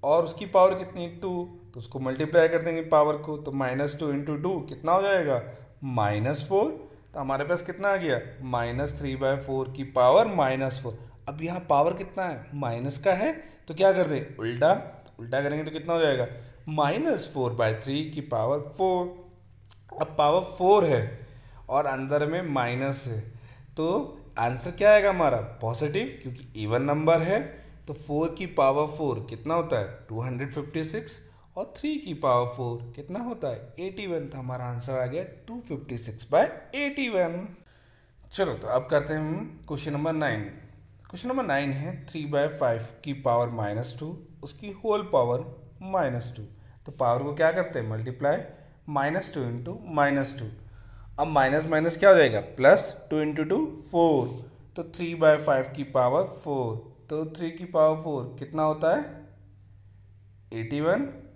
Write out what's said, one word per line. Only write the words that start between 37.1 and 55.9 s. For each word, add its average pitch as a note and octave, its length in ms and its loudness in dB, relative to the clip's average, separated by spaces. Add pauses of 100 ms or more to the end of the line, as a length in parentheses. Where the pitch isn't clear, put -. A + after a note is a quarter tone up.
चलो, E3+ 220 0
तो G#2+ 140 -10
अब B2+ 220 0
करते D3+ 240 2
हैं D#3 60 -2
हम D#3+ 480 -6
क्वेश्चन D3 240 -6
नंबर D3+ 200 -2
नाइन। C3+ 300 -2 (680)
क्वेश्चन F#3 200 -10
नंबर C4 160 -2
नाइन C#3 280 0
है, D3 220 -6 (120)
थ्री D#3 200 -10
बाय D3 240 2
फ़ाइव A#2 360 -2 (180)
की C#3+ 80 -6 (100)
पावर A#2+ 280 2
माइनस A2+ 500 -4
टू, D#3 160 -10 (260)
उसकी G3+ 280 -14 (140)
होल G#3+ 180 2 (100)
पावर A#2+ 320 2 (400)
माइनस C#3+ 520 -2
टू। A2 60 -14 (440)
तो D3 60 -14
पावर A#2+ 300 2
को D3 120 -4
क्या D#3 180 4
करते F3+ 260 -2
हैं, A2 120 -4
मल्टीप्लाई, B2+ 480 -2 (520)
माइनस D3+ 440 -2
टू D3+ 80 -4
into B2 340 -6 (180)
माइनस C#3 440 2
टू। A#2 80 -10 (720)
अब D3+ 100 0
माइनस D3 380 4
माइनस D#3+ 320 2
क्या G3 120 10
हो F#3+ 60 12
जाएगा, A#2+ 240 6 (160)
प्लस D3+ 380 6 (160)
टू D#3 140 0
into D3+ 260 -2
टू, C4 140 2 (260)
फ़ोर। D#3+ 380 4 (480)
तो F3 60 -8 (120)
थ्री E3+ 220 -6
बाय D#3 220 8
फ़ाइव C3+ 380 0
की C#3+ 160 -6